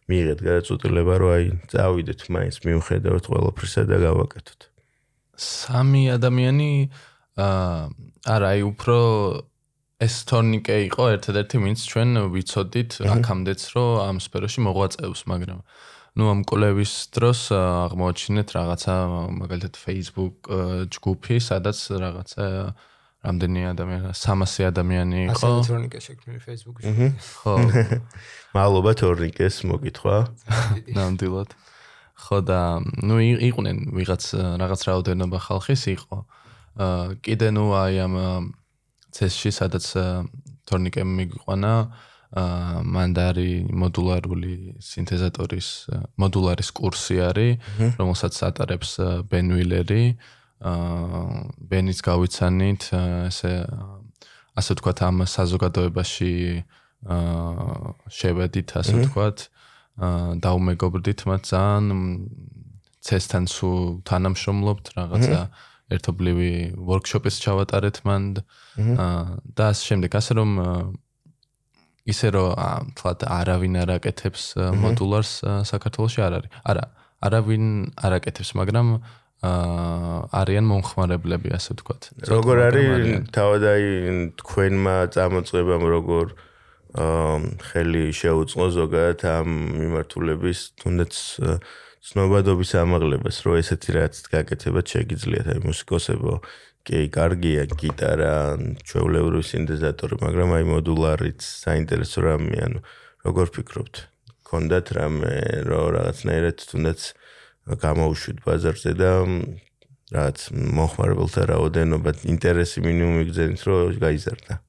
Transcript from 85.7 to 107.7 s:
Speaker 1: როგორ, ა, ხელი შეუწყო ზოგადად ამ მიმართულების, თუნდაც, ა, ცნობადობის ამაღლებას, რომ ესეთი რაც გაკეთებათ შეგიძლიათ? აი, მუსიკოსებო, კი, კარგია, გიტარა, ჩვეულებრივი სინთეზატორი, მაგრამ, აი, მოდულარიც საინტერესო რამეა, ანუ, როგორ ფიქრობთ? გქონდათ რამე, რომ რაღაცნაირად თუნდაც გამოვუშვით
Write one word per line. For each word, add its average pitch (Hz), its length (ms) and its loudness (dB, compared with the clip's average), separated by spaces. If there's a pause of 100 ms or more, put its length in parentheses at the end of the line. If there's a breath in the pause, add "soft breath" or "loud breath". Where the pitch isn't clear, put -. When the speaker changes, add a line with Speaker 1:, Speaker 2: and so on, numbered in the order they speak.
Speaker 1:
როგორ, 85 420 2 (600 loud breath)
ა, 80 180 -4 (520)
ხელი 82 500 0
შეუწყო 80 600 0
ზოგადად 85 540 0
ამ 82 260 0 (240)
მიმართულების, 82 880 -2 (140)
თუნდაც, 87 400 -2 (220)
ა, 82 160 -2 (460 loud breath)
ცნობადობის 95 760 2
ამაღლებას, 85 640 2
რომ 85 160 2
ესეთი 82 360 0
რაც 78 320 0
გაკეთებათ 85 640 -2
შეგიძლიათ? - 600 -2
აი, 82 140 -2
მუსიკოსებო, - 720 -2 (440 loud breath)
კი, 82 300 -2
კარგია, 82 580 0
გიტარა, 76 720 -2 (420)
ჩვეულებრივი 82 680 0
სინთეზატორი, 78 720 -4
მაგრამ, 87 320 0
აი, 82 160 2
მოდულარიც 80 720 0
საინტერესო 80 800 -2
რამეა, 78 440 0
ანუ, - 160 -4 (380 loud breath)
როგორ 90 300 0
ფიქრობთ? - 480 -10 (420)
გქონდათ 82 520 0
რამე, 76 440 -2 (260)
რომ 80 300 0
რაღაცნაირად 82 720 -2
თუნდაც 80 420 -4 (640 loud breath)
გამოვუშვით 78 720 -2